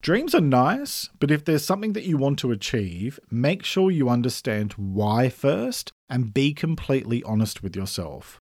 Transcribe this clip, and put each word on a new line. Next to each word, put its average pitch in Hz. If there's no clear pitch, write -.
Dreams 254
are 320
nice, 151
but 143
if 147
there's 151
something 202
that 214
you 160
want 139
to 123
achieve, 101
make 143
sure 190
you 143
understand 120
why 104
first 196
and 123
be 139
completely 135
honest 107
with 95
yourself. 85